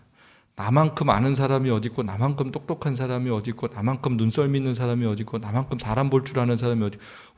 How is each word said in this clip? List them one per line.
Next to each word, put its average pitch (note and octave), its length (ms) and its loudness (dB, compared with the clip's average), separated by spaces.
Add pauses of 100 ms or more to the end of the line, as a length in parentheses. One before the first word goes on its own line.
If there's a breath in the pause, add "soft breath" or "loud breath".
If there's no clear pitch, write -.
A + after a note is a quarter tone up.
(540 soft breath)
나만큼 D3 540 2
아는 B2 260 4
사람이 C3+ 360 2
어디 A2 180 0
있고, A#2 140 -4
나만큼 B2+ 500 -2
똑똑한 D3+ 420 -4
사람이 B2+ 360 -2
어디 A2+ 200 -2
있고, A2+ 180 -6
나만큼 B2 500 0
눈썰미 C#3 400 2
있는 C3 160 0
사람이 A#2+ 320 0
어디 G#2 160 -2
있고, A2 160 -6
나만큼 A2+ 400 -2
사람 A#2 320 0
볼 C3 140 2
줄 - 140 -4
아는 A#2+ 200 2
사람이 A#2 260 0
어디 G2+ 120 -4
있고, - 80 -20 (340 loud breath)